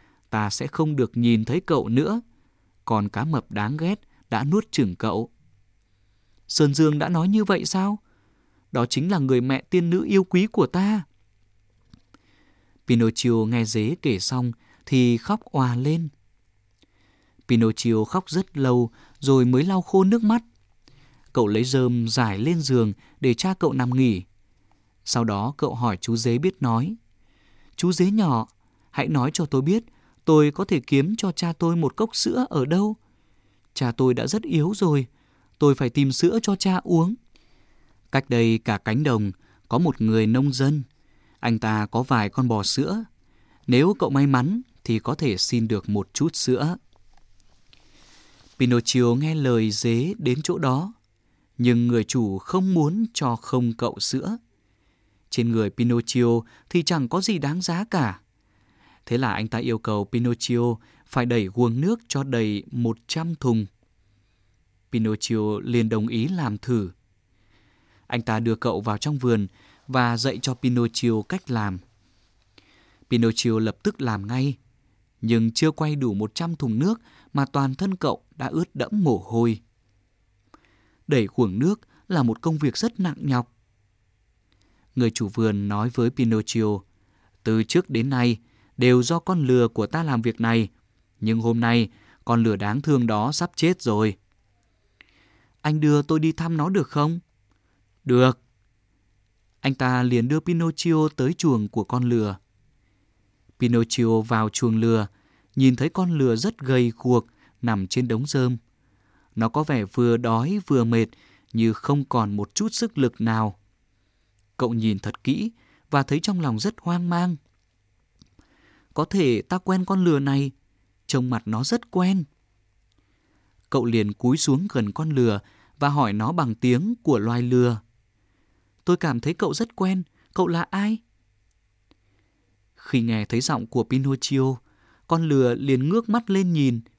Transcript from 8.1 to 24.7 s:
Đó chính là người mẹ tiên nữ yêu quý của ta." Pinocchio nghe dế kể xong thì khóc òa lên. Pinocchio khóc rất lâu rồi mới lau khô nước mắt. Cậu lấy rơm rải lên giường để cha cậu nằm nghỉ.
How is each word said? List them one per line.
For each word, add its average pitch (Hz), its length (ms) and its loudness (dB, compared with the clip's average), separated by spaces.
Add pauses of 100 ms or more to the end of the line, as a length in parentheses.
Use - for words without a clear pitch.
Đó 120 140 0
chính 147 260 -2
là 185 80 0
người 131 220 2
mẹ 131 200 -2
tiên 175 280 0
nữ 180 160 0
yêu 190 180 2
quý 185 240 2
của 175 200 0
ta." 196 360 0 (1800)
Pinocchio 113 580 2
nghe 113 200 0
dế 110 360 -2
kể 110 180 0
xong 123 320 -4 (340)
thì 123 320 4
khóc 208 240 -4
òa 127 340 -2
lên. 151 340 -2 (1400)
Pinocchio 113 560 2
khóc 185 260 -6
rất 165 280 -4
lâu 123 340 2 (280)
rồi 135 260 4
mới 127 180 4
lau 190 180 0
khô 190 220 2
nước 226 200 2
mắt. 226 200 2 (920)
Cậu 117 140 2
lấy 107 160 2
rơm 123 440 0
rải 110 320 -2
lên 160 220 -2
giường 120 320 2 (260)
để 127 140 2
cha 185 260 -2
cậu 151 140 0
nằm 127 160 -2
nghỉ. 123 340 0 (800)